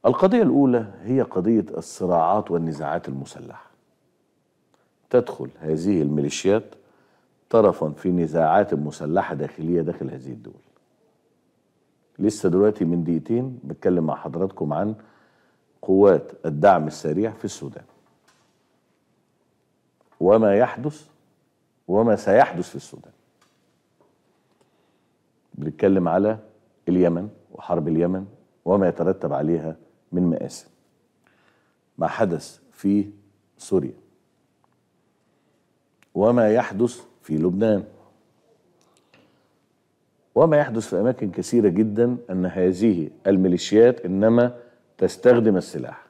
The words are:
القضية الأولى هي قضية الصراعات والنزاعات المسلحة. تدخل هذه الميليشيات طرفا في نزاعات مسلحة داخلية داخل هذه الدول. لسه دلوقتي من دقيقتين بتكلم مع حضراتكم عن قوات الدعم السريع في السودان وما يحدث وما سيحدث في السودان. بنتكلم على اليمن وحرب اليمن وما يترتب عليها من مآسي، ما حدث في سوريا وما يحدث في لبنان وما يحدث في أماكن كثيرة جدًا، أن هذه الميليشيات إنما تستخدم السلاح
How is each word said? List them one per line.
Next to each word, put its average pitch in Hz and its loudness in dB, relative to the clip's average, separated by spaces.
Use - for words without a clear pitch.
القضية 190 2
الأولى 127 2
هي 123 0
قضية 95 0
الصراعات 90 -2
والنزاعات 80 -4
المسلحة. - -16
تدخل 117 0
هذه 80 -2
الميليشيات 73 -2
طرفا 98 2
في 82 -6
نزاعات 82 2
مسلحة 76 -4
داخلية 80 -4
داخل 73 -8
هذه 65 -16
الدول. 50 -18
لسه 98 -2
دلوقتي 98 2
من 85 -2
دقيقتين 117 -4
بتكلم 82 -2
مع 71 -4
حضراتكم 85 -8
عن 101 -4
قوات 95 4
الدعم 80 2
السريع 82 -4
في - -16
السودان - -14
وما 101 4
يحدث 123 -2
وما 104 2
سيحدث - 2
في - -18
السودان. - -20
بنتكلم 90 0
على 104 0
اليمن 90 2
وحرب 82 -4
اليمن 87 -2
وما 95 2
يترتب 85 -2
عليها 78 -4
من 90 0
مآسي، - -8
ما 82 -2
حدث 85 -4
في 101 0
سوريا 78 -2
وما 110 4
يحدث 110 -2
في 78 -6
لبنان 95 0
وما 151 6
يحدث 123 0
في 92 -2
أماكن 110 -2
كثيرة 104 0
جدًا، 110 2
أن 92 -2
هذه 90 0
الميليشيات 95 4
إنما 113 2
تستخدم 110 4
السلاح - -8